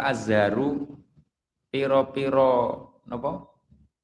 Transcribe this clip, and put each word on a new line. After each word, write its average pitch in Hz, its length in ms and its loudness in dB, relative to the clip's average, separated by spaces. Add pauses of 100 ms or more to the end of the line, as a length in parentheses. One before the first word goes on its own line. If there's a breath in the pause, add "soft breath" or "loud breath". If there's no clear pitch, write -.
(140)
azharu, 110 720 0 (920)
pira-pira 135 1040 2 (240)
napa? 139 480 -8 (520)